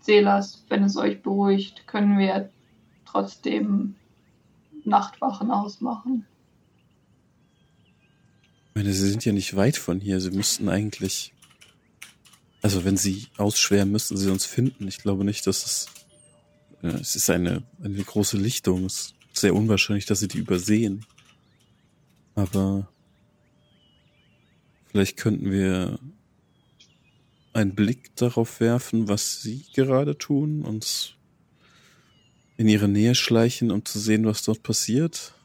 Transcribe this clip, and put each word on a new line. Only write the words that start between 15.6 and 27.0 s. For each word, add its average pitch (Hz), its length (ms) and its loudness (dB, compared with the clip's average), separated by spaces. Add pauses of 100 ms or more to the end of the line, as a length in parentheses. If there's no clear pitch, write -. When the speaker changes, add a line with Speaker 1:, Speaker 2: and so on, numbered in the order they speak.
Speaker 2:
es, - 200 -4 (960)
äh, 85 180 -4
es - 160 -6
ist - 120 0
eine, 90 360 0 (180)
eine 101 220 -6
große - 320 -2
Lichtung. 95 480 0
Es - 160 -8
ist - 140 -12 (260)
sehr 92 140 4
unwahrscheinlich, 104 520 2
dass 104 140 0
sie 101 80 -4
die 92 100 -6
übersehen. 98 680 0 (1300)
Aber 98 520 0 (2000)
vielleicht 98 300 0
könnten 104 340 0
wir 95 480 0 (1500)